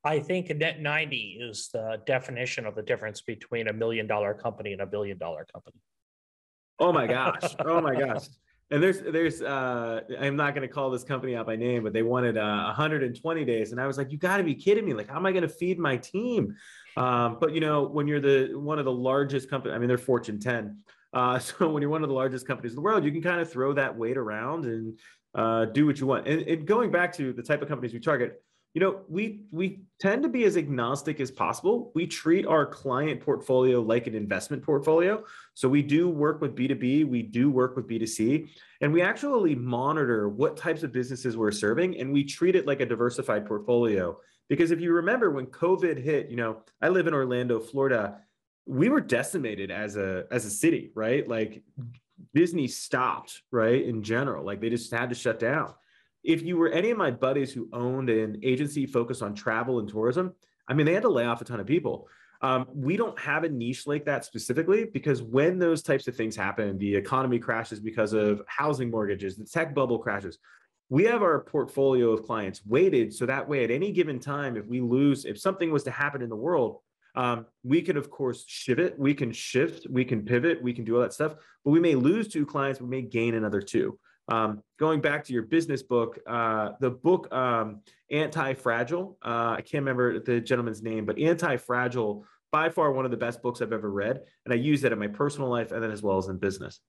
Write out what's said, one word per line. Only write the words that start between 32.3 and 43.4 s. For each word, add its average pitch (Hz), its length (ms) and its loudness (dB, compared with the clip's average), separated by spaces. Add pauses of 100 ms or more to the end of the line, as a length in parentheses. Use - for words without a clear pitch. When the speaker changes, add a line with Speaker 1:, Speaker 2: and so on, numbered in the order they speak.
Speaker 2:
our 151 200 4
client 139 560 -2
portfolio 127 580 4
like 117 260 2
an 110 80 -4
investment 104 480 -4
portfolio. 165 600 2 (300)
So 131 160 2
we 143 120 6
do 156 280 4
work 151 320 0
with 123 120 -2
B 123 140 0
two 139 60 2
B, 131 280 2
we 123 200 0
do 117 280 2
work 127 260 2
with - 120 -6
B 113 100 -2
two 110 80 0
C, 131 440 0 (320)
and 147 100 2
we 170 80 6
actually 214 540 2
monitor 123 760 0
what 123 300 0
types 160 240 -2
of 131 100 -6
businesses 123 420 -4
we're 110 160 2
serving, 117 480 0
and 135 140 -4
we 139 100 4
treat 170 340 2
it 160 100 2
like 139 140 0
a 123 60 2
diversified 117 600 0